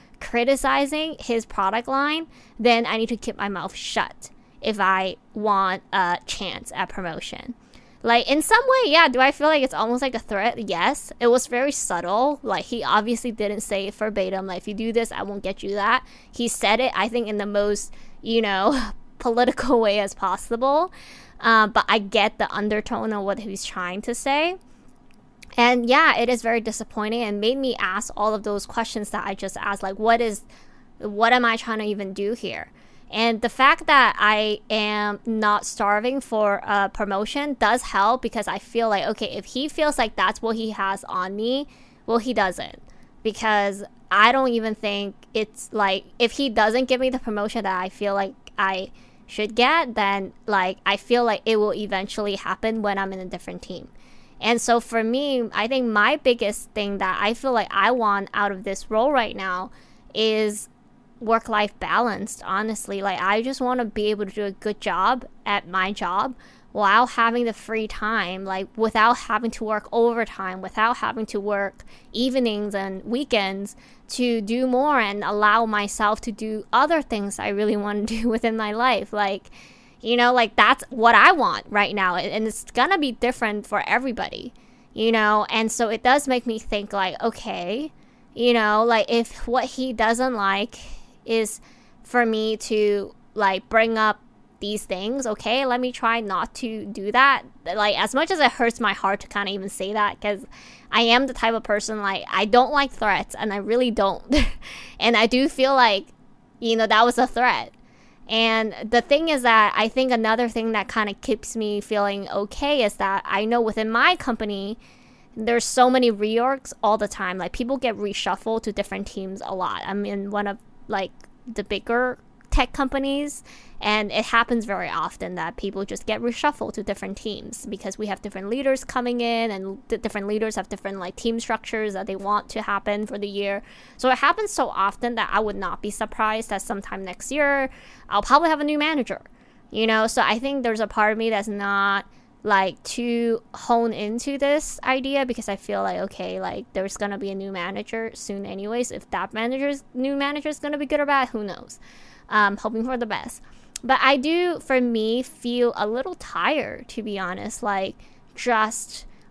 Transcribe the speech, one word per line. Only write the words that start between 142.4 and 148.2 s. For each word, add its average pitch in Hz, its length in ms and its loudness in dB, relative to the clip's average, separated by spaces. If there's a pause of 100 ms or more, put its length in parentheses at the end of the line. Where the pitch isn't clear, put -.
like, 190 400 2
too 233 580 -2 (140)
honed 233 400 0
into 240 420 -4
this 285 460 0
idea, 269 420 0
because 226 240 -6
I 196 60 -4
feel 196 260 -4
like, 185 200 -2
okay, 185 380 -8
like, 190 340 -8
there's 190 240 -4
gonna 202 200 -6
be 196 140 -8
a 196 40 -8
new 196 160 -8
manager 208 640 -8
soon 196 320 -10